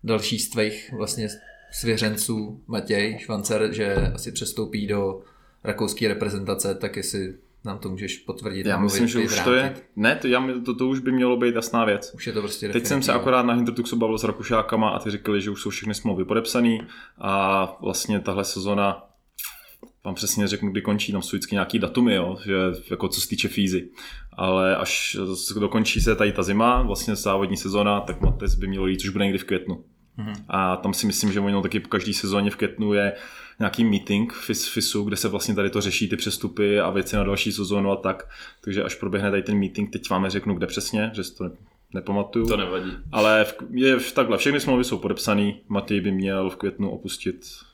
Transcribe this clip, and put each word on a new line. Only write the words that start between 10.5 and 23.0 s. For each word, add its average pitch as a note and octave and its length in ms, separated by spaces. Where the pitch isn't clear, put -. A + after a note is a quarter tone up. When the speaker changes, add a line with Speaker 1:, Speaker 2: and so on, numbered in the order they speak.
Speaker 2:
to, A#2+ 140
to B2+ 140
už C3+ 100
by B2+ 140
mělo B2+ 240
být A#2+ 180
jasná A#2 300
věc. G2+ 300
Speaker 1:
Už - 120
je A#2 60
to G#2+ 80
prostě G2+ 280
Speaker 2:
Teď G2+ 40
jsem C3+ 160
se - 40
Speaker 1:
definitivní. B2 140
Speaker 2:
akorát B2+ 220
na A#2+ 120
Hintertuxu A#2+ 420
bavil A2 220
s A2 60
Rakušákama A2 680
a F#2+ 80
ty G#2+ 120
říkali, G#2 300
že G2+ 100
už G2+ 120
jsou G#2 80
všechny G#2 240
smlouvy F#2+ 300
podepsaný A2+ 560
a G2 640
vlastně G2 400
tahle G2 240
sezona, G2+ 580
vám G2 100
přesně G2+ 340
řeknu, G2+ 220
kdy G2 120
končí, G#2 300
tam F#2+ 100
jsou - 140
vždycky - 180
nějaký G2 240
datumy, G#2 360
jo, F#2 300
že G2+ 100
jako F2+ 180